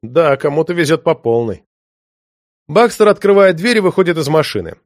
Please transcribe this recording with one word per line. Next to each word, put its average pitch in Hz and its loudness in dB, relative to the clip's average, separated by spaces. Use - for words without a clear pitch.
Да, 139 0
кому-то 151 -4
везет 160 -2
по 165 0
полной. 117 -4
Бакстер 208 2
открывает 196 2
дверь 226 0
и 220 2
выходит 175 0
из 143 -4
машины. 104 -2